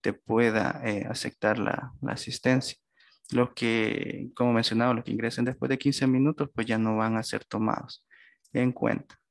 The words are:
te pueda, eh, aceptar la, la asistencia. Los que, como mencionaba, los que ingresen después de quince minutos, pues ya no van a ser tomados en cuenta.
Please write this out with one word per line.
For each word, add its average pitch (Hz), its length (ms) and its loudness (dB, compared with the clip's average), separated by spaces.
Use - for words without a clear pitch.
te 98 140 -2
pueda, 113 680 0
eh, 104 280 -2
aceptar - 480 -2
la, - 420 -4
la - 120 -4
asistencia. 127 680 0
Los 123 220 2
que, 113 800 -2
como 123 160 2
mencionaba, 117 420 2
los 117 80 -2
que - 80 -6
ingresen 117 340 -2
después 127 240 -2
de 131 100 2
quince 139 280 0
minutos, 139 480 2
pues 117 100 -2
ya 113 140 0
no 110 180 2
van 110 200 2
a 113 80 -2
ser - 200 -6
tomados 110 640 -4
en 123 180 2
cuenta. - 500 -4